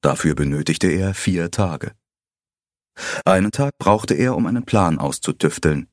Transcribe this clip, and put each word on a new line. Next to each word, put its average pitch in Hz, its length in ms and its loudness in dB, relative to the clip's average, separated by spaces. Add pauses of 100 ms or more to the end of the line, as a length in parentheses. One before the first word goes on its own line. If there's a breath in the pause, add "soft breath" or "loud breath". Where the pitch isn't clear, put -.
Dafür 73 340 0
benötigte 73 520 0
er 95 280 0
vier 87 340 -2
Tage. 87 440 -4 (1300 loud breath)
Einen 95 240 4
Tag 139 300 -2
brauchte 107 340 2
er, 120 220 2
um - 100 0
einen 117 200 -2
Plan 85 340 2
auszutüfteln. 73 920 -2